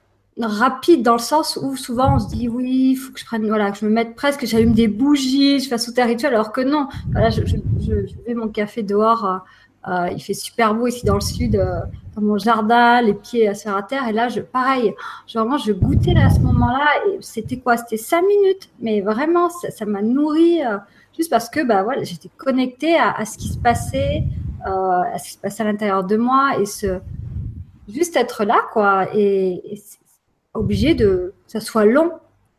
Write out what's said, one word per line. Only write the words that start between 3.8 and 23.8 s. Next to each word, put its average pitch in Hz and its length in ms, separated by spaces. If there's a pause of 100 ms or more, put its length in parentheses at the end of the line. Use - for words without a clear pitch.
me 214 60
mette 233 240
presque, 277 320
j'allume 226 280
des 226 140
bougies, 277 720
je 269 80
fasse 233 180
tout 240 140
un 240 60
rituel, 240 280
alors 214 180
que 262 80
non. 277 280 (240)
Voilà, 226 180
je, - 140
je, - 120 (240)
je, 208 260
je 185 80 (100)
fais 240 100
mon 226 140
café 214 340
dehors, 214 420
euh, 185 140 (500)
euh, 180 260
il - 80
fait 196 120
super 220 400
beau 240 120
ici 240 180
dans 202 100
le 202 60
sud, 214 360
euh, 180 240 (340)
dans 208 80
mon 208 160
jardin, 233 600
les 208 140
pieds 220 340
à 202 60
se 208 80
faire 202 140
à 208 60
terre, 262 240
et 220 60
là, 226 160
je, 208 120
pareil, 247 540 (320)
je, 226 120
vraiment, 240 200
je 208 140
goûtais 233 420
là, 269 120
à - 40
ce - 100
moment-là, 240 460 (220)
et - 120
c'était - 380
quoi ? 240 180
C'était 233 200
cinq 339 260
minutes, 392 480 (100)
mais 214 200
vraiment, 311 500
ça, - 220
ça 214 140
m'a 202 160
nourrie, 302 600
euh, 208 140 (380)
juste 330 140
parce 226 180
que, 294 160
bah, 208 180
voilà, 233 220
j'étais 175 320
connectée 262 600
à, 240 140
à - 140
ce - 140
qui - 100
se - 100
passait, 539 640 (440)